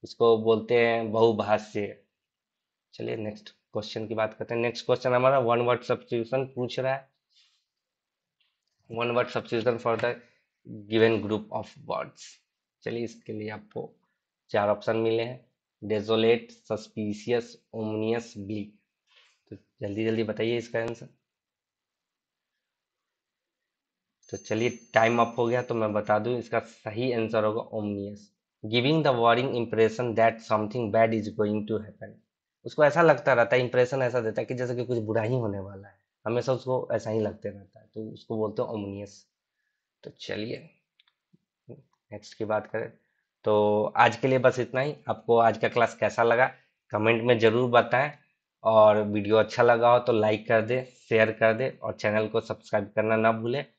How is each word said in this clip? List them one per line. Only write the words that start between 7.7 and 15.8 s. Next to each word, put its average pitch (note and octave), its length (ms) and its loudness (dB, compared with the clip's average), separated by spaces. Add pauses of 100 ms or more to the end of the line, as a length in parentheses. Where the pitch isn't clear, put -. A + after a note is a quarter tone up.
वन A#2 200 -2
वर्ड A#2+ 180 2
सब्स्टिट्यूशन A#2 500 -2
for A2+ 220 0
the A#2+ 140 -2 (760)
given A2 300 4
group G#2 220 -4 (120)
of G#2+ 100 -8 (240)
words। - 300 -8 (600)
चलिए A#2 220 -6
इसके A#2 280 -14
लिए G#2+ 180 -8
आपको - 440 -14 (560)
चार G#2 180 0
ऑप्शन G#2+ 280 0
मिले A2+ 260 0
हैं, B2+ 240 -10 (380)